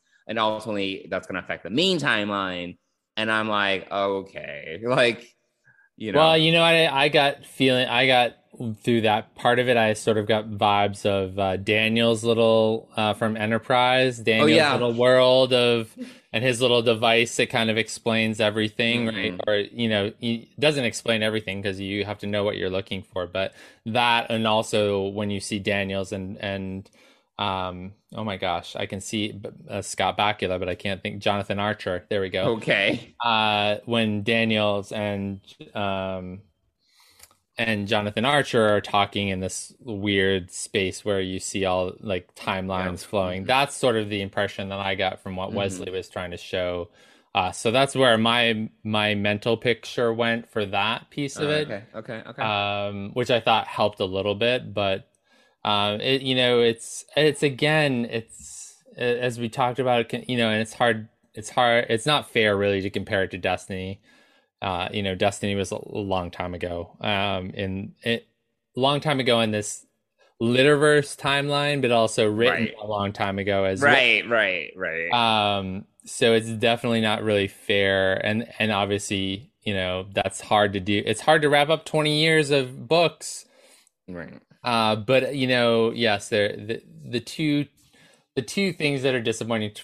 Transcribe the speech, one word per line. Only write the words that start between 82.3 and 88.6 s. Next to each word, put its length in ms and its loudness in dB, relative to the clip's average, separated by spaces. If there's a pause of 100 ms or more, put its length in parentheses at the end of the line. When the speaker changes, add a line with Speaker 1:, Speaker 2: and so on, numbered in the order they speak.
Speaker 2:
of 360 -2
books. 580 0 (600)
Speaker 1:
Right. 320 -14 (240)
Speaker 2:
Uh, 320 2
but, 380 0
you 140 0
know, 420 4
yes, 400 0
there, 260 0
the, 280 -8 (200)
the 160 -4
two, 460 -2 (720)
the 80 -2
two 300 -2